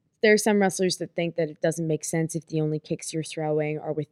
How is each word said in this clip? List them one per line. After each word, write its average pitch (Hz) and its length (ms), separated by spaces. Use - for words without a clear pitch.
there 214 120
are 214 40
some 208 240
wrestlers 185 360
that - 180
think 170 220
that 160 120
it 151 120
doesn't 165 260
make 156 160
sense 160 320
if 156 120
the 156 140
only 156 180
kicks - 340
you're 160 100
throwing 151 560
are 156 140
with, 147 180